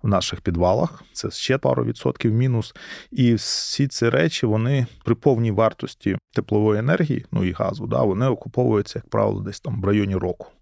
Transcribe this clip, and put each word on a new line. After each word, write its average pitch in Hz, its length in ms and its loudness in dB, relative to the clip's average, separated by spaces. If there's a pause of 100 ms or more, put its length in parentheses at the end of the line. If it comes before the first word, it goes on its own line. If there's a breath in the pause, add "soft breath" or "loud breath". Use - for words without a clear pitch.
в - 40 0
наших 92 340 0
підвалах. 92 640 0 (100)
Це - 180 -8
ще - 260 -2
пару 131 260 0
відсотків 113 500 -2
мінус. 120 420 0 (360 loud breath)
І 120 220 4
всі - 540 -2
ці - 220 0
речі, 156 360 0
вони 120 420 2 (160)
при 113 120 2
повній 117 360 2
вартості - 680 0 (160)
теплової 104 460 2
енергії, 151 520 0
ну, - 120 0
і 90 80 0
газу, - 360 -4
да, 117 160 2
вони 107 240 2
окуповуються, 117 720 -2
як - 100 -16
правило, 104 320 0
десь 101 180 -10
там - 220 -8
в 95 40 -4
районі 101 300 2
року 90 320 -4 (140)